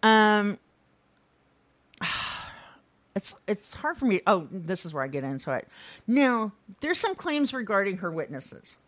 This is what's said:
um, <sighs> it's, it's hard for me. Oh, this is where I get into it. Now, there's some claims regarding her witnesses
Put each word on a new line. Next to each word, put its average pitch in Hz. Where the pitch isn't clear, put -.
um, 214
<sighs> -
it's, -
it's -
hard 302
for 262
me. 190
Oh, 180
this 175
is 160
where 139
I 135
get 139
into 135
it. -
Now, 240
there's 330
some 392
claims 294
regarding 202
her 175
witnesses 139